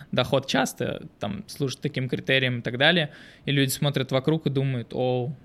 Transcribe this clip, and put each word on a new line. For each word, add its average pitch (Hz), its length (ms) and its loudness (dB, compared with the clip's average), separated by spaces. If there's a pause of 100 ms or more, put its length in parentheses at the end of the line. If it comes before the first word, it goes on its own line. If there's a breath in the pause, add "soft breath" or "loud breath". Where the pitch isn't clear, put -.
(120)
Доход 131 340 2
часто - 640 -2 (100)
там - 300 -6
служит - 320 -4
таким 131 280 -4
критерием 131 500 2
и 117 40 -6
так 117 140 -4
далее. 151 340 4 (360 loud breath)
И 147 40 0
люди 139 200 4
смотрят 143 420 0
вокруг 156 340 2
и 151 40 2
думают: 131 420 -2
«О, 127 420 0 (100)